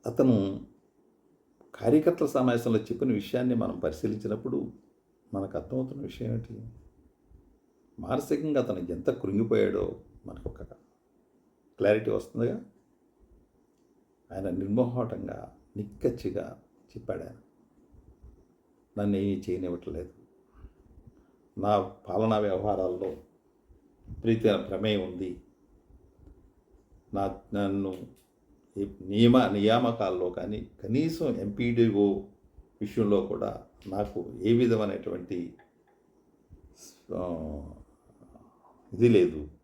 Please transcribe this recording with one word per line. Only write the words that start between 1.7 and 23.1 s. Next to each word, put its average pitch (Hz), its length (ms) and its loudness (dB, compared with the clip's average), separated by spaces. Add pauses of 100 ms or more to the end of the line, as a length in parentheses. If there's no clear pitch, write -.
కార్యకర్తల 151 500 4
సమావేశంలో 120 540 2
చెప్పిన 127 320 -2
విషయాన్ని 123 440 0
మనం 92 240 -2
పరిశీలించినప్పుడు - 920 -4 (640)
మనకు 98 240 -4
అర్థమవుతున్న 131 440 -6
విషయం - 320 -6
ఏంటి? 113 280 -6 (1400)
మానసికంగా 143 600 0
అతను 90 300 -4
ఎంత 104 180 -2
కృంగిపోయాడో 104 920 0 (240)
మనకు - 240 -10
ఒక - 140 -12 (1120)
క్లారిటీ 107 340 4
వస్తుందిగా. 117 540 -2 (1700)
ఆయన 95 180 -4
నిర్మోహమాటంగా, 113 1080 -4 (200)
నిక్కచ్చిగా - 840 -6 (280)
చెప్పాడు - 320 -10
ఆయన, - 120 -16 (1600)
"నన్ను 101 200 2
ఏమీ 98 320 -2
చేయనివ్వట్లేదు, 87 600 -6 (1500)
నా 101 220 4
పాలనా 107 580 0
వ్యవహారాల్లో 95 680 0 (1000)